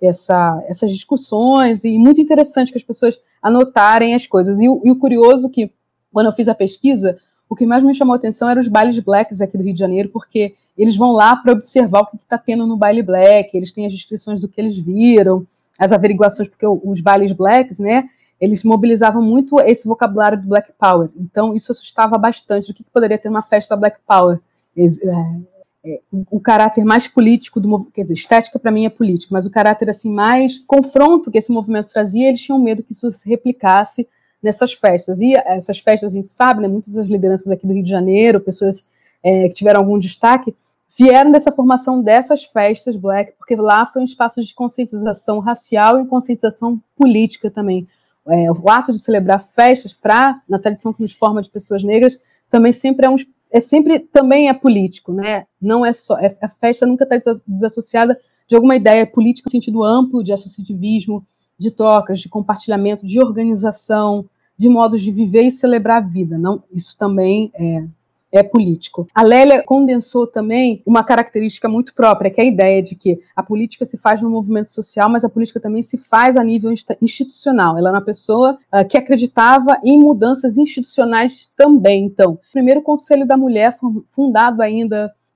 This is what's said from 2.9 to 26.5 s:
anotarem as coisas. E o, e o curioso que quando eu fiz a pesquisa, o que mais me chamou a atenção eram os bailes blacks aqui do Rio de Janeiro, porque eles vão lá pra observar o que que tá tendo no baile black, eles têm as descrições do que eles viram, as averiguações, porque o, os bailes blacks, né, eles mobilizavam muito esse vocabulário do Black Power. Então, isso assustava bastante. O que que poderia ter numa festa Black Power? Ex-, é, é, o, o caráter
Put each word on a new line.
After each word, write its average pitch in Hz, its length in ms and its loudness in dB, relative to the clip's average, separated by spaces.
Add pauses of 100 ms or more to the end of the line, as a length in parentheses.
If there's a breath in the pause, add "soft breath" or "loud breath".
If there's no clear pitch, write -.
anotarem 233 720 2
as 247 100 -2
coisas. 196 360 0
E 247 80 4
o, 262 140 0
e 247 60 4
o 254 60 4
curioso 254 540 2
que 226 220 -6 (440)
quando 220 120 2
eu 214 40 0
fiz 220 160 -2
a 220 80 0
pesquisa, 196 640 -2 (320 soft breath)
o 214 80 -10
que 240 80 0
mais 247 180 0
me 277 100 2
chamou 269 200 0
a - 20 0
atenção 233 340 -4
eram 247 120 0
os 233 80 -4
bailes 226 300 0
blacks 202 420 -2
aqui 196 160 -6
do 185 80 -4
Rio 196 80 -4
de 170 60 -8
Janeiro, 190 280 -4
porque 208 480 -8 (220 soft breath)
eles 214 180 0
vão 240 160 2
lá 226 240 4
pra 247 160 0
observar 208 520 0
o - 20 -2
que 214 120 -20
que - 80 -20
tá - 120 -6
tendo 226 280 -4
no 226 120 -4
baile 208 260 0
black, 190 540 2
eles 180 160 -8
têm 208 120 -10
as 202 60 -8
descrições 208 480 -12
do 196 80 -8
que 208 140 -12
eles 208 180 -6
viram, 190 680 2 (320)
as 190 140 0
averiguações, 202 560 0
porque - 180 -10
o, 196 200 0
os 190 160 -6
bailes 196 320 0
blacks, 208 460 0
né, 240 280 -2 (320 loud breath)
eles 208 240 -2
mobilizavam 226 580 2
muito 269 380 0
esse 226 300 0
vocabulário 208 520 -2
do 190 60 -10
Black 202 320 -2
Power. 180 380 2
Então, 208 360 -4
isso 220 200 -6
assustava 220 440 -2
bastante. 208 540 -4
O - 20 -14
que - 120 -20
que - 60 -20
poderia 214 260 0
ter 214 100 -10
numa 214 140 -4
festa 208 340 -2
Black 202 320 -2
Power? 180 320 4 (340)
Ex-, 170 280 0
é, 185 100 -4 (720)
é, 160 240 -12
o, 196 280 -8
o - 20 -2
caráter 214 460 0